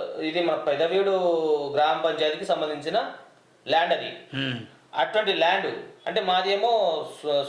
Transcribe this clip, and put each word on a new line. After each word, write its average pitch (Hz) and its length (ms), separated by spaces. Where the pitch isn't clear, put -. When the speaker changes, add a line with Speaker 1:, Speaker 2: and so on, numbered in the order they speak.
Speaker 1:
ఇది 160 180
మన 160 140
పెదవీడు 170 560
గ్రామ 156 260
పంచాయతీకి 156 440
సంబంధించిన 160 640
ల్యాండ్ 170 240
అది. 120 160
Speaker 2:
హ్మ్. 131 240
Speaker 1:
అటువంటి 196 380
ల్యాండ్ 170 340
అంటే 196 140
మాదేమో 190 840
సు-, 143 260